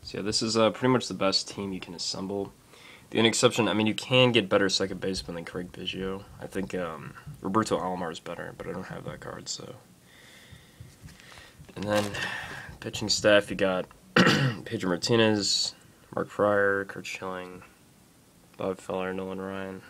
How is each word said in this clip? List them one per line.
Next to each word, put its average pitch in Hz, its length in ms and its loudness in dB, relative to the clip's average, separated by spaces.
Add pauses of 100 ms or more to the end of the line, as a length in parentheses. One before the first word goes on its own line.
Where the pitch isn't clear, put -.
So - 160 -10
yeah, 95 40 -4
this 104 200 0
is, 110 140 2
uh, 110 140 8
pretty 127 220 4
much 120 160 4
the 95 60 -6
best 95 340 2
team 98 240 -6
you 92 80 -6
can 90 140 -12
assemble. 95 580 -4 (580)
The 117 80 0
only 113 100 6
exception, 113 400 4
I 104 40 2
mean, 107 140 4
you 107 80 2
can 127 380 4
get 107 160 4
better 98 200 4
second 95 320 -2
baseman 92 360 -6
than 85 80 -8
Craig 90 280 -8
Biggio. 95 520 -8 (160)
I - 60 -10
think, 95 280 -6
um, 78 400 -6 (260)
Roberto 98 380 2
Alomar 90 340 -4
is 80 80 -12
better, 85 380 -10
but - 80 -10
I 92 60 -8
don't 92 120 -8
have 90 200 -12
that 80 160 -10
card, - 280 -12
so. - 280 -10 (2000)
And 95 80 -6
then 104 200 2 (760)
pitching 110 280 -6
staff, 104 400 6
you 101 80 -4
got 92 300 0 (140)
<clears throat> - 140 -20 (500)
Pedro 92 260 -2
Martinez, 107 840 2 (400)
Mark - 140 -2
Fryer, 101 560 2
Curt 95 220 -12
Schilling, 92 560 -10 (920)
Bob 95 220 -4
Feller, 92 340 -4
Nolan 95 280 -6
Ryan 95 500 -8